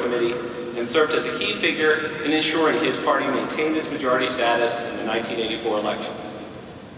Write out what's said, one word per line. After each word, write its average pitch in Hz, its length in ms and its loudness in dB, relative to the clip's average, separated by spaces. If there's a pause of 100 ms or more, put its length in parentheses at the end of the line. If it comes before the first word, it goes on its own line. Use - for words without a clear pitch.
Committee 120 320 2 (420)
and 120 100 -2
served - 260 4
as - 140 2
a 156 120 -2
key 208 160 0
figure 156 520 2 (160)
in 147 100 2
ensuring 156 460 4
his 131 220 0
party 139 260 2
maintained 151 500 0
its 151 140 -2
majority 131 360 2
status 117 540 2 (100)
in 107 80 -6
the 101 60 -4
nineteen 110 340 -2
eighty-four 110 400 0
elections. 104 400 -2 (800)